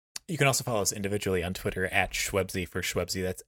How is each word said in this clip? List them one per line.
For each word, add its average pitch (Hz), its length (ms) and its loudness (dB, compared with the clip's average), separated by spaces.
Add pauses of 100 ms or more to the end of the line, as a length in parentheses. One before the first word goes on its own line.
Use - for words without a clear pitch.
(280)
you 165 100 -4
can 143 100 6
also - 180 2
follow 113 160 2
us 95 100 0
individually 98 540 0
on 92 80 -2
Twitter 92 320 -2
at 92 260 2
Schwebzy 95 560 0
for 92 140 -6
Schwebzy. 90 420 -2
That's 92 240 -2